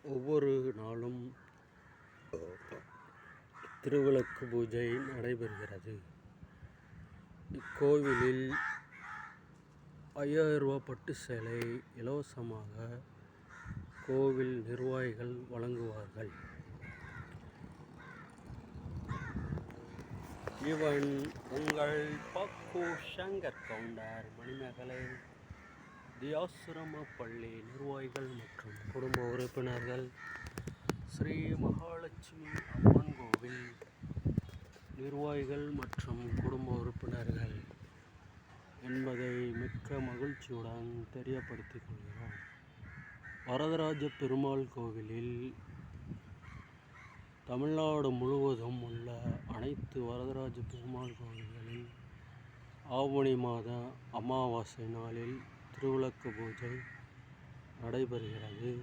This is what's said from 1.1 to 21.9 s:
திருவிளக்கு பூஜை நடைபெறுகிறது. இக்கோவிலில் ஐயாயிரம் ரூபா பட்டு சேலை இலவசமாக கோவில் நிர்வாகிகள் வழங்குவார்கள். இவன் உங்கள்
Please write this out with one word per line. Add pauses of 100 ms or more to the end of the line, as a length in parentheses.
திருவிளக்கு
பூஜை (100)
நடைபெறுகிறது. (1600)
இக்கோவிலில் (1600)
ஐயாயிரம்
ரூபா
பட்டு
சேலை (140)
இலவசமாக (1300)
கோவில்
நிர்வாகிகள் (180)
வழங்குவார்கள். (4000)
இவன் (180)
உங்கள் (180)